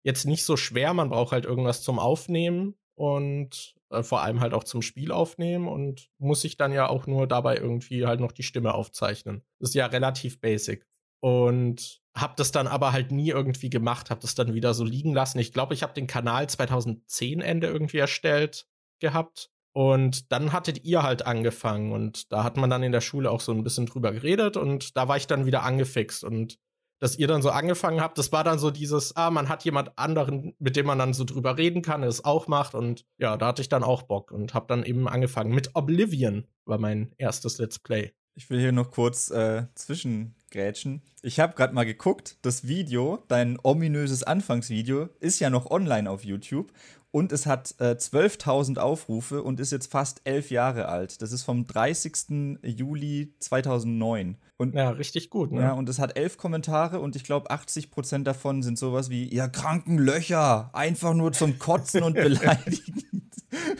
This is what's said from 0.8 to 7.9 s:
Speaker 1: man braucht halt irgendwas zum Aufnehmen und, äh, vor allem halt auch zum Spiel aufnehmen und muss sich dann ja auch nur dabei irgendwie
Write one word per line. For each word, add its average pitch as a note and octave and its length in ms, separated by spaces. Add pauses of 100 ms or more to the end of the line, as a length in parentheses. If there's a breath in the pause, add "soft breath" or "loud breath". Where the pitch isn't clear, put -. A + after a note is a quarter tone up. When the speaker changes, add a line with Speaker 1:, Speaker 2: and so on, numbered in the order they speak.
Speaker 1:
man D#3+ 180
braucht A#2 200
halt B2 140
irgendwas B2 380
zum A#2+ 180
Aufnehmen E3+ 760 (220)
und, C#3+ 800 (140)
äh, A#2 120
vor A#2 200
allem A2+ 180
halt A#2 120
auch A2 120
zum A#2 180
Spiel D3 300
aufnehmen E3+ 560
und C#3 500
muss C#3+ 220
sich - 160
dann C#3 160
ja C3+ 160
auch C3 180
nur C3+ 220
dabei B2 280
irgendwie A#2+ 480